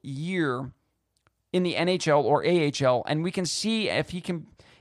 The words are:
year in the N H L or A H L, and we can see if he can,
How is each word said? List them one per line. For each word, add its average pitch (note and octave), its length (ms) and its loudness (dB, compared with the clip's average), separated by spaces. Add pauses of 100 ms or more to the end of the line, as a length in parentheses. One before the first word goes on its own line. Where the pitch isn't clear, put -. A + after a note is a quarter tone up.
year C#3 680 -4 (800)
in F3+ 120 2
the E3+ 120 0
N E3+ 140 0
H F#3 180 0
L D3 140 6
or C3 240 2
A - 20 0
H D#3 360 2
L, B2+ 240 4
and D3+ 160 0
we F3+ 80 -2
can F#3 160 -4
see G#3+ 420 -2
if B2+ 220 -2
he F3+ 100 -8
can, E3+ 240 -6 (360)